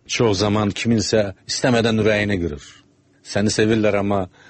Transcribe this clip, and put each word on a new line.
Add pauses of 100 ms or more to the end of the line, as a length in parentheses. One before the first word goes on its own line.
çox
zaman
kiminsə (140)
istəmədən
ürəyini
qırır. (720)
Səni
sevirlər,
amma (280)